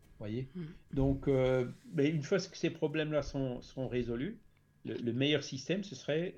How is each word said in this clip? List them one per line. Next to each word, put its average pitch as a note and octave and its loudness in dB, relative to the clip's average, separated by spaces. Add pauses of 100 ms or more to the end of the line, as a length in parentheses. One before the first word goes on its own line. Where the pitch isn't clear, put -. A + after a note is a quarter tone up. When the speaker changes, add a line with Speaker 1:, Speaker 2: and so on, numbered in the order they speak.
(200)
Speaker 1:
Voyez. A2+ -4
Speaker 2:
Mm. F3+ -8 (320)
Speaker 1:
Donc, C3+ 2
euh, C3 4 (300)
mais C#3+ 6
une D#3 2
fois G3 0
que - -4
ces E3+ 0
problèmes-là D3+ 0
sont, C3 -2
seront - -6
résolus, B2 -2 (480)
le, A2+ -4
le A#2 -2
meilleur C#3 4
système, D#3+ -4
ce G3 -12
serait, D#3+ -2